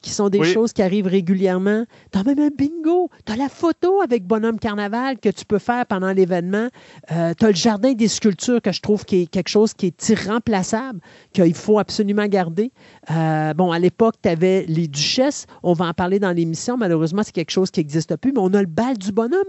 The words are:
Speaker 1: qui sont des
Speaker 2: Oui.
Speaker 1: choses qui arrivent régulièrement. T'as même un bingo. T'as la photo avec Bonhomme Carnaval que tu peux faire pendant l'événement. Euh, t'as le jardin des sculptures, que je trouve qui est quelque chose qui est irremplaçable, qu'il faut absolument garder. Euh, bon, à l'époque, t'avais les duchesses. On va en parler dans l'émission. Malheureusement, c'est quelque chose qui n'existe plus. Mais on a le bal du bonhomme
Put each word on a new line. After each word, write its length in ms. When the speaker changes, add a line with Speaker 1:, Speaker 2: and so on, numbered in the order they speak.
Speaker 1:
qui 100
sont 180
des 100
Speaker 2:
Oui. 120
Speaker 1:
choses 220
qui 100
arrivent 240
régulièrement. 760
T'as 120
même 160
un 160
bingo. 540
T'as 100
la 140
photo 520
avec 260
Bonhomme 320
Carnaval 600
que 100
tu 160
peux 140
faire 280
pendant 240
l'événement. 560
Euh, 260
t'as 120
le 60
jardin 380
des 140
sculptures, 540
que 100
je 100
trouve 240
qui 180
est 40
quelque 200
chose 260
qui 140
est 220
irremplaçable, 880
qu'il 220
faut 240
absolument 480
garder. 440
Euh, 420
bon, 180
à 80
l'époque, 420
t'avais 460
les 200
duchesses. 580
On 100
va 120
en 80
parler 260
dans 120
l'émission. 460
Malheureusement, 460
c'est 100
quelque 180
chose 200
qui 80
n'existe 380
plus. 160
Mais 60
on 140
a 80
le 60
bal 300
du 140
bonhomme 380